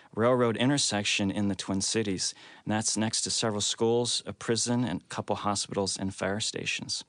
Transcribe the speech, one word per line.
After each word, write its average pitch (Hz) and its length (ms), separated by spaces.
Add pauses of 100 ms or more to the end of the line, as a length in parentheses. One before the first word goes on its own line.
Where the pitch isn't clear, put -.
(160)
railroad 117 420
intersection 107 720
in 101 200
the 92 60
Twin 98 260
Cities. 101 520 (320)
And 107 80
that's 107 240
next - 240
to - 80
several 104 320
schools, 117 640
a 101 80
prison, 120 500
and 92 180
a - 40
couple - 300
hospitals 98 600
and 98 180
fire 98 260
stations. - 680